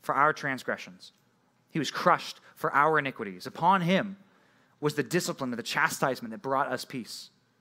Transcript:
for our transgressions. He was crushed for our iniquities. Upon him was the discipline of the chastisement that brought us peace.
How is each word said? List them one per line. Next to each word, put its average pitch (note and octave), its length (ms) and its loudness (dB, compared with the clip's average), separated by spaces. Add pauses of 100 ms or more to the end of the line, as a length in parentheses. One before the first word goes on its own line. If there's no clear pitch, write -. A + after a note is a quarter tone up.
for C#3+ 120 -2
our C#3+ 180 4
transgressions. B2 800 -6 (580)
He - 80 -4
was C3+ 140 -2
crushed - 480 2 (160)
for - 180 -2
our D3+ 240 6
iniquities. A2 480 -6
Upon F3+ 360 2
him D#3+ 340 2 (640)
was D3 160 0
the C#3 80 0
discipline D3 480 -2
of A#2 40 -6
the A#2 60 -8
chastisement C#3+ 680 0
that A2 100 -12
brought C3+ 300 0
us B2+ 120 -4
peace. - 460 -12 (300)